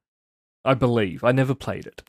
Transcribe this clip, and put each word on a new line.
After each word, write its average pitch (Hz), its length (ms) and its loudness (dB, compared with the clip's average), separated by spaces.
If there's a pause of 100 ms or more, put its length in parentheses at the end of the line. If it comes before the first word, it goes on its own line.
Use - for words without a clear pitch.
(640)
I 131 120 2
believe. 113 480 0
I 120 80 4
never 131 240 2
played 95 320 -8
it. - 220 -18